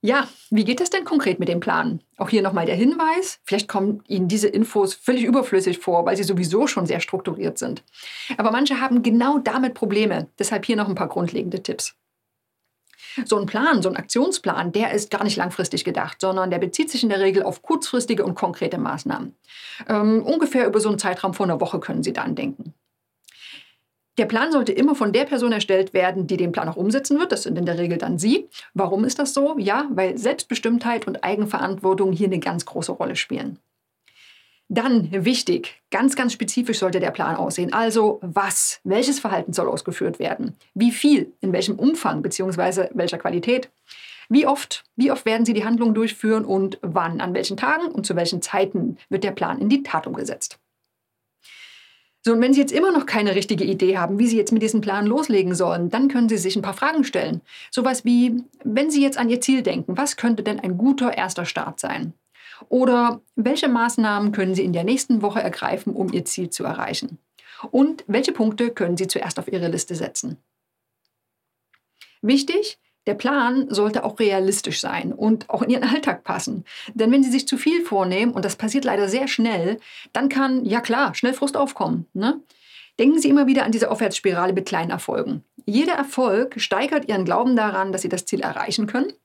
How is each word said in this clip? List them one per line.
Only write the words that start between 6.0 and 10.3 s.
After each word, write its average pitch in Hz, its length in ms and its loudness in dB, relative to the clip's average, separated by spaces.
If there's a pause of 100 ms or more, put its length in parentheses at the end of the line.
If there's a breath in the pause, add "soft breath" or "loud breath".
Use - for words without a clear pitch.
weil 190 120 2
Sie 202 60 -2
sowieso 185 440 2
schon 185 180 -2
sehr 170 140 -2
strukturiert 185 580 -4
sind. - 260 -8 (540 loud breath)
Aber 220 140 2
manche 262 300 0
haben 247 220 2
genau 240 360 4
damit 247 340 0
Probleme, 202 540 0 (100)